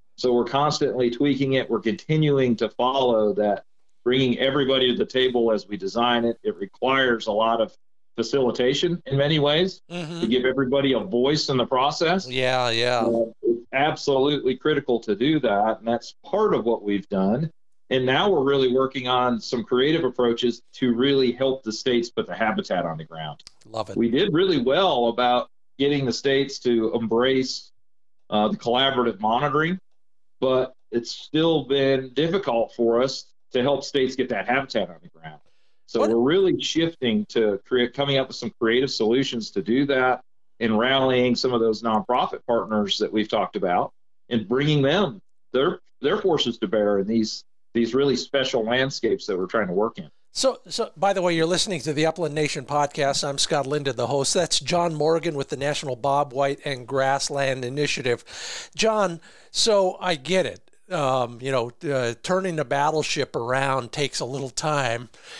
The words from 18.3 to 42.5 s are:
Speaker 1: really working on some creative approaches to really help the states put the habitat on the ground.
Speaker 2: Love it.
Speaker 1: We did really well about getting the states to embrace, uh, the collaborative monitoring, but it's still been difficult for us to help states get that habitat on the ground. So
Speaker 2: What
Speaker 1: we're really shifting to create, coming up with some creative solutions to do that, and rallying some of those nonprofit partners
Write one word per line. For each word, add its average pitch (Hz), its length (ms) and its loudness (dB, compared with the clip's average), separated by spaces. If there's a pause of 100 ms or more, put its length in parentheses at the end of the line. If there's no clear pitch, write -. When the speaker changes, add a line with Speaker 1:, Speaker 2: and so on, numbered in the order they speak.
Speaker 1:
really 135 300 2
working 131 340 0
on 127 320 2
some 117 240 -4
creative 139 400 0
approaches 120 580 0 (120)
to 123 200 0
really 131 380 2
help 131 320 -2
the 107 80 -6
states 120 380 0
put 110 180 -4
the 85 80 -8
habitat 98 500 -2
on 80 120 -6
the 80 80 -12
ground. 78 360 -12 (240)
Speaker 2:
Love 110 240 -8
it. 98 60 -8
Speaker 1:
We 117 160 0
did 160 220 0
really 170 260 2
well 135 480 2
about 123 420 0 (300)
getting 139 260 0
the 120 60 -2
states 135 480 0
to 117 340 0
embrace, 123 800 0 (580)
uh, 107 200 2
the 104 80 -4
collaborative 120 640 0
monitoring, 147 580 0 (640)
but 127 320 0 (180)
it's 117 200 -6
still 160 520 0
been 135 500 0
difficult 147 600 0
for 117 260 2
us 131 260 -4 (260)
to 127 80 2
help 139 240 0
states 131 320 0
get 123 120 0
that 107 200 -4
habitat 120 400 -2
on 82 120 -18
the 87 60 -20
ground. 80 320 -18 (460)
So 113 160 -2
Speaker 2:
What 107 80 2
Speaker 1:
we're 117 80 2
really 165 440 2
shifting 127 680 -2
to 107 380 0
create, 123 280 0
coming 139 240 0
up 135 100 0
with 135 80 -14
some 117 240 -8
creative 120 320 2
solutions 120 600 0
to 98 100 -4
do 131 240 0
that, 127 340 2 (400)
and 110 180 0
rallying 127 600 2
some 127 160 0
of 113 80 2
those 110 220 0
nonprofit 113 640 -2
partners 104 520 0